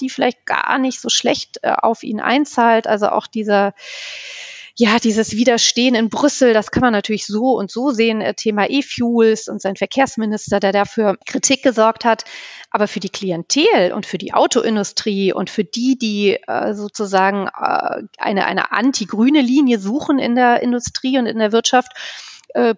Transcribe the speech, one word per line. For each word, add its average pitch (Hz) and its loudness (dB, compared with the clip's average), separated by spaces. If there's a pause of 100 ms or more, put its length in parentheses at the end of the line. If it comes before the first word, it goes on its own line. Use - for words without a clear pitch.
die 262 -4
vielleicht - -2
gar - 0
nicht 262 -2
so 233 -4
schlecht, - -2
äh, - -2
auf - 0
ihn 214 -6
einzahlt. 233 2
Also 208 0
auch - -2
dieser, 202 0 (1000)
ja, 233 2
dieses 220 0
Widerstehen 240 2
in 226 2
Brüssel, 262 2
das 214 0
kann - 0
man 240 2
natürlich 208 -2
so 226 0
und 196 -4
so 262 -2
sehen, 220 0
äh, - -2
Thema 208 0
E-Fuels 233 0
und 208 -8
sein 196 -4
Verkehrsminister, 214 -2
der 196 2
dafür 202 0
Kritik - 0
gesorgt 226 2
hat. 220 2 (460)
Aber 208 0
für - -6
die 185 -8
Klientel 196 0
und 208 -8
für - -8
die - -8
Autoindustrie 208 0
und 185 -4
für 214 -2
die, 247 0
die, 208 0
äh, 208 -2
sozusagen, 196 -2
äh, - -2 (140)
eine, 196 0
eine - -2
anti-grüne 247 2
Linie 247 4
suchen 262 -2
in 240 0
der 247 4
Industrie 247 -2
und 240 0
in 220 -4
der 214 0
Wirtschaft, 240 2 (640)
äh, 233 2